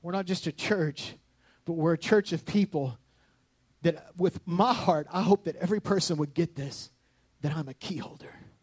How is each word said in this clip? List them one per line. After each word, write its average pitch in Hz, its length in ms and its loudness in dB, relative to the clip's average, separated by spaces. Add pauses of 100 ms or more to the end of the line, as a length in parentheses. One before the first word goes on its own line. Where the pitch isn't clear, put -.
we're 170 80 -8
not 190 160 -2
just 180 220 -2
a 151 40 -4
church, - 600 -2 (500)
but 170 100 -4
we're 165 180 2
a 160 60 2
church 208 340 4
of 165 120 -4
people 147 540 0 (840)
that 165 340 0
with 175 280 0
my 190 300 2
heart, 156 380 2
I 185 100 0
hope 196 220 4
that 160 100 -4
every 196 260 -2
person 190 360 0
would 147 180 -2
get 165 220 0
this, 139 340 -10 (520)
that 147 140 -2
I'm 147 120 -6
a 127 60 -14
key - 240 -10
holder. - 360 -14 (280)